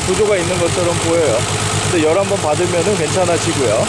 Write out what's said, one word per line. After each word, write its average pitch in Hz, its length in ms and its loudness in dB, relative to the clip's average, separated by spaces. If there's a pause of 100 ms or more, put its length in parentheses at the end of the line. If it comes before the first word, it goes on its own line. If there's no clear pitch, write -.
부조가 202 300 2
있는 180 220 -2
것처럼 170 380 0 (100)
보여요. 160 320 2 (540)
근데 165 160 2
열 170 100 2
한번 196 200 0
받으면은 170 580 0
괜찮아지고요. 156 920 0